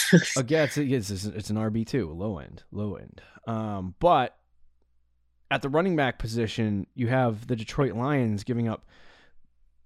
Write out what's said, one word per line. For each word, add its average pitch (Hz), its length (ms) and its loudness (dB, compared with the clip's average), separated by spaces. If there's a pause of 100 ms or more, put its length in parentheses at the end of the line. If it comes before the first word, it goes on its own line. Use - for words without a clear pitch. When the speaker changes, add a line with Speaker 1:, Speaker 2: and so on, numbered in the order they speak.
Speaker 1:
<laughs> - 280 6
Speaker 2:
again, 143 280 2
it's, 135 120 -4
it's, 127 340 0
it's, 98 140 -6
it's 104 240 -6
an 107 80 0
R 110 120 0
B 113 160 -2
two, 101 260 -2
low 92 280 -6
end, - 320 -16
low 101 240 -6
end. - 260 -18 (240)
Um, 104 540 -6
but 160 380 4 (1120)
at 139 100 0
the 143 80 -4
running 170 260 4
back 135 220 2
position, 110 800 -2
you 120 120 -2
have 120 400 0
the 123 80 0
Detroit 113 380 -2
Lions 120 500 0
giving 117 240 -2
up - 200 -6 (1000)